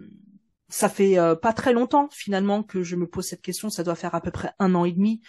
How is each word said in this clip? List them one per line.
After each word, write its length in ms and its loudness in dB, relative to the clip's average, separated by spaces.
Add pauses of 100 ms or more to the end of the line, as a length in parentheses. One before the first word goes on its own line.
(680)
ça 200 -2
fait, 300 4
euh, 180 4
pas 180 -2
très 200 0
longtemps, 380 2
finalement, 520 -2
que 200 -4
je 120 -6
me 120 -2
pose 200 -8
cette 140 -12
question. 280 -8
Ça 140 -6
doit 120 -2
faire 200 -6
à 60 -2
peu 100 -8
près 280 -8
un 160 4
an 100 4
et 60 0
demi, 380 0